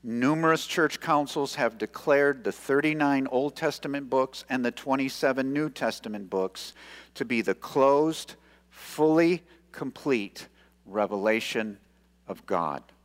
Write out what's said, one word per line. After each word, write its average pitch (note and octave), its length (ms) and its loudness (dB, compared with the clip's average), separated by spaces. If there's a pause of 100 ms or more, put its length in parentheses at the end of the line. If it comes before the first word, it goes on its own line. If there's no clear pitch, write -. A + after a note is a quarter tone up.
Numerous D3+ 600 2
church - 340 0
councils D3 540 -2
have A2+ 240 -2
declared C#3+ 640 2
the G2+ 80 -2
thirty-nine C#3+ 800 2
Old C3+ 260 0
Testament C#3+ 560 -4
books C3 380 0
and B2+ 160 -2
the A#2+ 80 0
twenty-seven C3+ 800 0
New D3 180 -2
Testament G#2+ 580 -6
books F#2+ 440 -4 (420)
to C3+ 100 -4
be A#2 160 0
the F#2+ 140 0
closed, D3 800 2 (340)
fully E3 760 2 (260)
complete B2+ 760 -4 (380)
revelation G#2 920 -2 (480)
of - 200 -12
God. D#2+ 360 -2 (220)